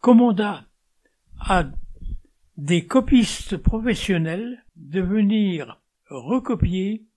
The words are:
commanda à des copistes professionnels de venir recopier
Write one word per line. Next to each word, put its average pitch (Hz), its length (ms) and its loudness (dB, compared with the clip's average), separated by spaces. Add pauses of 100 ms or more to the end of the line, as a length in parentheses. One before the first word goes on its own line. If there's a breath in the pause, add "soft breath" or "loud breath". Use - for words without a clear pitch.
commanda 214 640 4 (720)
à 175 260 0 (920)
des 165 280 0
copistes 247 720 2
professionnels 220 1040 0 (120)
de 156 240 -8
venir 196 800 0 (300)
recopier 190 960 -2 (120)